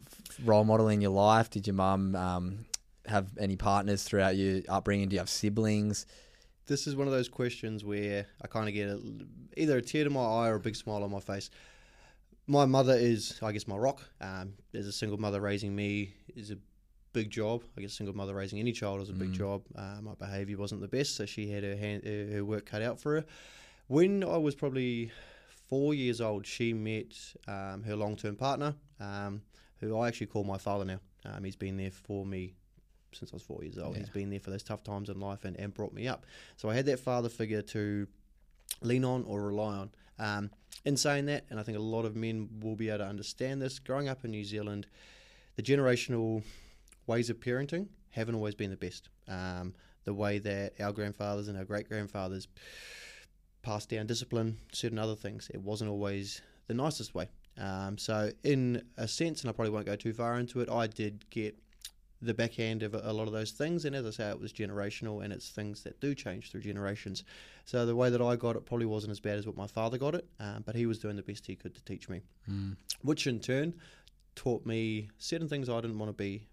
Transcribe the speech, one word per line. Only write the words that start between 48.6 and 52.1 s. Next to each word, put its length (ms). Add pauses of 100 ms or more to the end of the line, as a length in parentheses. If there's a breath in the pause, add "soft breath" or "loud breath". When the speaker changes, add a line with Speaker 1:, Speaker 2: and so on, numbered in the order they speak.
Speaker 2:
the 80
best. 320 (180)
Um, 460 (320 soft breath)
the 80
way 260
that 400
our 140
grandfathers 540
and 100
our 80
great-grandfathers 840 (1120 loud breath)